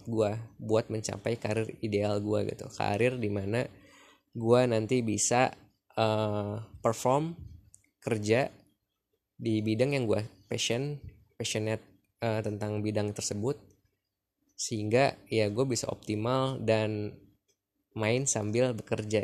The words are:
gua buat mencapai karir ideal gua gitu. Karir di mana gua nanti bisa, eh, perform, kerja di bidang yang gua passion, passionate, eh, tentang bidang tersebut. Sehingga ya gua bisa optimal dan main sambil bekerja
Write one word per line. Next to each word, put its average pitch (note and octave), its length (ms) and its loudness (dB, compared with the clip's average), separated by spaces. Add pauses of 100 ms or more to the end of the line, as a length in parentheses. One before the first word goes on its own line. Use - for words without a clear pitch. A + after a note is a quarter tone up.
gua A2 320 0 (180)
buat A2 300 2
mencapai A2 500 -4
karir A2 460 -2
ideal G#2 400 2
gua G#2 240 0
gitu. - 240 -8
Karir G#2 480 0
di A2 80 -2
mana G2+ 400 -2 (640)
gua A#2+ 320 6
nanti A#2 400 2
bisa, A2+ 480 2 (480)
eh, G#2+ 560 0 (240)
perform, C#3 560 2 (640)
kerja A2 480 2 (880)
di A#2 240 0
bidang A2+ 400 0
yang A#2+ 80 -2
gua G#2 160 0 (240)
passion, C3+ 500 -4 (380)
passionate, A2 480 -4 (400)
eh, A2 160 0
tentang G#2 400 -4
bidang G#2 320 -2
tersebut. G#2 480 -4 (960)
Sehingga A#2 720 2
ya G#2+ 240 2
gua B2 160 0
bisa A#2 240 -2
optimal B2+ 720 -2
dan G#2+ 480 0 (800)
main A2+ 320 0
sambil A#2+ 480 0
bekerja A2 520 -2